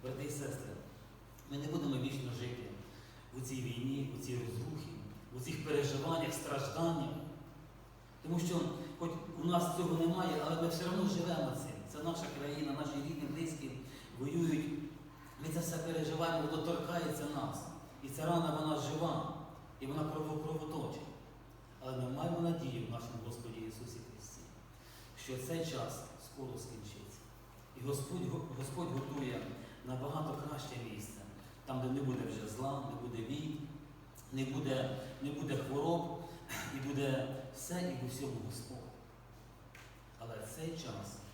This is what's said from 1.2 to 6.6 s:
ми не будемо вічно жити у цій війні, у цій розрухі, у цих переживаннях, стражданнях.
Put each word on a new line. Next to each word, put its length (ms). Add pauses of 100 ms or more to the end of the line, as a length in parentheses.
ми 80
не 100
будемо 280
вічно 440
жити 240 (760)
у 40
цій 200
війні, 560
у 60
цій 100
розрухі, 560 (480)
у 20
цих 260
переживаннях, 680
стражданнях. 760 (1120)